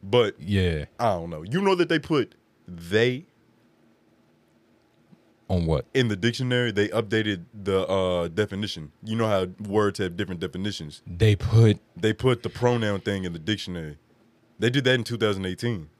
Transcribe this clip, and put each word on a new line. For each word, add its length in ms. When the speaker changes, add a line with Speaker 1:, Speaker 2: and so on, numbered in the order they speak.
Speaker 1:
But 360
Speaker 2:
Yeah. 460
Speaker 1:
I 140
don't 160
know. 140
You 180
know 140
that 140
they 100
put 360
they 580
Speaker 2:
On 160
what? 280
Speaker 1:
in 140
the 80
dictionary? 560
They 160
updated 560
the, 320
uh, 440
definition. 640
You 140
know 100
how 200
words 320
have 160
different 240
definitions. 680
Speaker 2:
They 300
put 440
Speaker 1:
They 160
put 300
the 60
pronoun 520
thing 240
in 80
the 60
dictionary. 580
They 120
did 160
that 100
in 80
two 140
thousand 280
eighteen. 440